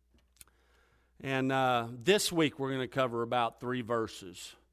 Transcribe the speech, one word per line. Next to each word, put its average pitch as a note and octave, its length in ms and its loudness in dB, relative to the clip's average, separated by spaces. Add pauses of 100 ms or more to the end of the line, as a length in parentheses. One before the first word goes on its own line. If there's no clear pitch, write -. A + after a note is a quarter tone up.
(1200)
And, C3+ 320 0
uh, B2+ 400 2
this E3 400 2
week D#3+ 260 2
we're C3+ 140 -2
gonna C3 160 -2
cover A#2 340 0
about A#2 380 0
three B2 220 -4
verses. G#2+ 760 -6 (180)